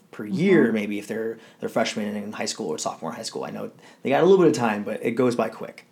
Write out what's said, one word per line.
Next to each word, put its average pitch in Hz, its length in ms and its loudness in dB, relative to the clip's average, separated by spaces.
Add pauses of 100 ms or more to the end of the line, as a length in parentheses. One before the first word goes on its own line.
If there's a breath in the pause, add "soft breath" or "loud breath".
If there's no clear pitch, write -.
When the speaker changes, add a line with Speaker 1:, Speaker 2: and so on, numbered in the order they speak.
(120)
Speaker 1:
per 113 140 -10
Speaker 2:
Mm-hmm. 104 100 -8
Speaker 1:
year, 160 380 6
maybe 104 260 -2
if 101 80 -12
they're, 113 300 -4 (240 loud breath)
they're 110 80 -4
freshmen 107 480 -2
in 104 160 -10
high 107 120 -6
school 107 220 -6
or 78 100 -6
sophomore - 340 -8
in 80 40 -10
high 95 80 -10
school. - 220 -8
I - 60 -10
know 104 200 -10 (320 loud breath)
they 120 60 -4
got 139 120 2
a 160 40 6
little 185 180 8
bit 160 80 8
of - 60 0
time, 107 260 0
but 110 180 -6
it 120 100 0
goes 120 260 2
by 110 100 0
quick. - 440 -14